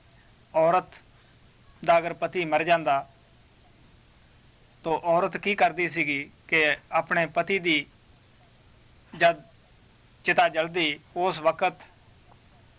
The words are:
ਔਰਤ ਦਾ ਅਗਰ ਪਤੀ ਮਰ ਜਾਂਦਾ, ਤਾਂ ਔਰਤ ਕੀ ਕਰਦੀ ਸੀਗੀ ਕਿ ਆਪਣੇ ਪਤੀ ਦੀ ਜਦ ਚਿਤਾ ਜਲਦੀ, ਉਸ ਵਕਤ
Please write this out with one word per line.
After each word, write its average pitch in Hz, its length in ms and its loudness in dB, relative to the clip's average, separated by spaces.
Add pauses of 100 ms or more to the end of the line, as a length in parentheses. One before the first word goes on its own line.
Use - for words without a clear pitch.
(540)
ਔਰਤ 170 320 2 (960)
ਦਾ 170 140 6
ਅਗਰ 170 140 -2
ਪਤੀ 170 320 -4
ਮਰ 156 200 0
ਜਾਂਦਾ, 151 440 0 (1800)
ਤਾਂ 165 80 -4
ਔਰਤ 170 440 0
ਕੀ 202 180 -4
ਕਰਦੀ 180 340 0
ਸੀਗੀ 147 420 -4 (180)
ਕਿ 151 280 2 (160)
ਆਪਣੇ 165 340 0
ਪਤੀ 175 320 -2
ਦੀ 160 280 -2 (1300)
ਜਦ 170 180 4 (880)
ਚਿਤਾ 180 240 2
ਜਲਦੀ, 160 520 -2 (160)
ਉਸ 175 220 -2
ਵਕਤ 160 360 0 (1040)